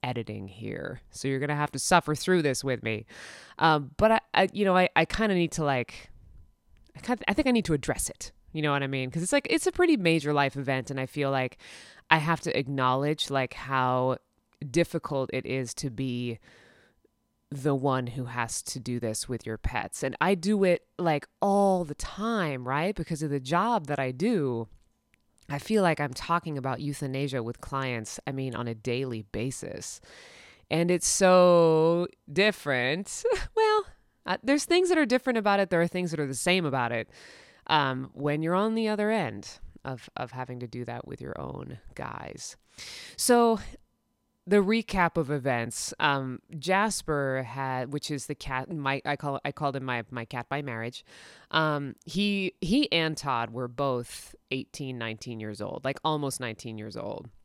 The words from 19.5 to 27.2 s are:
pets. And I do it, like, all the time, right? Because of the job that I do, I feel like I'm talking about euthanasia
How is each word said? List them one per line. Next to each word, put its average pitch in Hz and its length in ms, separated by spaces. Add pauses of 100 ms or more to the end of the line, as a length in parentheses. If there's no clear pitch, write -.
pets. - 460
And - 160
I 185 160
do 190 280
it, 175 240 (100)
like, 156 300 (140)
all 196 440
the 143 100
time, 170 720
right? 160 280
Because 156 280
of 156 60
the 139 100
job 170 460
that 143 140
I 131 120
do, 131 560 (800)
I 143 120
feel 214 220
like 165 200
I'm 139 120
talking 165 440
about 131 240
euthanasia 139 600